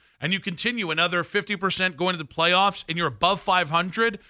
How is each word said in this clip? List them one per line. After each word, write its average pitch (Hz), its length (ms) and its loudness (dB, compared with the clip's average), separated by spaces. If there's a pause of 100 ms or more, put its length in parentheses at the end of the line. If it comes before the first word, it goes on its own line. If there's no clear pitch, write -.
(220)
and 156 120 -2
you 196 60 0
continue 202 520 -4
another 170 320 0
fifty 208 320 -4
percent 185 420 -2
going 180 160 0
to 170 80 -6
the 151 40 -10
playoffs 180 600 2
and 165 100 -4
you're 170 100 0
above 170 340 2
five 180 280 2
hundred, 185 500 0 (100)